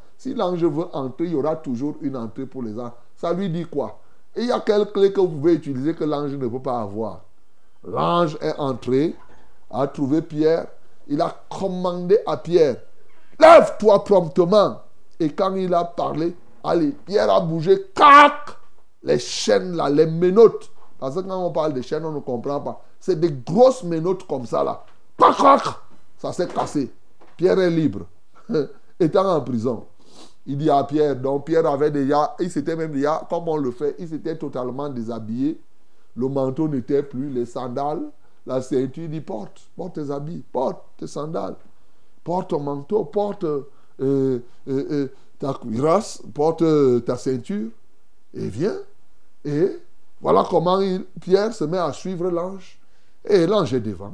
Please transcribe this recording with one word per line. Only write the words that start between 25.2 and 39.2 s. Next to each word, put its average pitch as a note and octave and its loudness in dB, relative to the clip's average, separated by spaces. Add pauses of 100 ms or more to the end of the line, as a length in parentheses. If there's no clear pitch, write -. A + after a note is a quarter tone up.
crac, C#4 6 (560)
ça C#3 -6
s'est F3 -2
cassé. C3 -4 (440)
Pierre F3+ 4
est F3+ 4
libre, B2+ 0 (420)
<laughs> - -4
étant F#3 4
en D3+ 2
prison. A#2+ -2 (600)
Il C#3 -6
dit D3+ 2
à C#3 6
Pierre, D3 2
donc C#3 -2
Pierre D#3+ 4
avait C#3+ 2
déjà, C#3+ 2
il F3 0
s'était D#3+ -2
même D#3+ -4
déjà, C#3+ 0
comme E3+ -2
on D#3 0
le C#3 0
fait, C#3+ -4
il F3 -10
s'était D#3+ -6
totalement C3 -6
déshabillé. A#2 -4 (540)
Le B2+ -2
manteau C3+ 0
n'était C#3 0
plus, C#3 -8
les A#2+ -2
sandales, C3+ -6 (440)
la B2+ -2
ceinture, C3+ -2
il D#3+ -8
dit, « D#3 -6